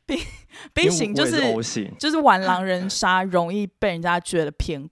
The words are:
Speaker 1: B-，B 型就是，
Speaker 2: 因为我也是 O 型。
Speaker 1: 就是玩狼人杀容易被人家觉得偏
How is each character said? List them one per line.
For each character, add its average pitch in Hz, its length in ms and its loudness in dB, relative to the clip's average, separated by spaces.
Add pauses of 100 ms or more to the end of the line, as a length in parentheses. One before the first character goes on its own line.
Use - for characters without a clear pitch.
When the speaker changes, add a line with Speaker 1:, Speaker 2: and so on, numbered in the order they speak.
Speaker 1:
B-，B - 840 -2
型 208 240 0
就 285 140 2
是， 330 120 0
Speaker 2:
因 277 40 2
为 262 40 2
我 - 20 2
也 226 40 0
是 226 60 -2
O 117 40 -4
型。 110 360 -6
Speaker 1:
就 294 100 -2
是 311 100 0
玩 233 220 6
狼 185 240 0
人 185 240 -2
杀 185 360 2
容 175 280 0
易 208 140 -2
被 208 220 -4
人 170 120 -4
家 175 200 0
觉 170 240 0
得 147 80 -4
偏 143 400 -6